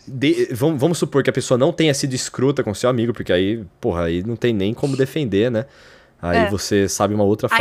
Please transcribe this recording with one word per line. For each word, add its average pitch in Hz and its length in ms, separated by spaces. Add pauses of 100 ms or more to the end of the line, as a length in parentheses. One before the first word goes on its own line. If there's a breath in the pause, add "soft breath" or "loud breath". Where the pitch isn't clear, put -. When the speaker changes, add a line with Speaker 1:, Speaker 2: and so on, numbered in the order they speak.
Speaker 1:
De-, 127 460
vam-, 139 240
vamos 156 220
supor 139 240
que 135 60
a - 40
pessoa 127 240
não 156 160
tenha 160 200
sido 139 200
escrota 131 500
com 107 100
seu 123 160
amigo, 117 240
porque 95 200
aí, 98 300 (180)
porra, 87 220
aí 85 200
não 117 120
tem 120 180
nem 101 220
como 139 200
defender, 127 540
né? 110 160 (560 loud breath)
Aí 87 160
Speaker 2:
É. 107 120
Speaker 1:
você 98 380
sabe 104 280
uma 107 80
outra 104 280
Speaker 3:
Aí - 40
é - 60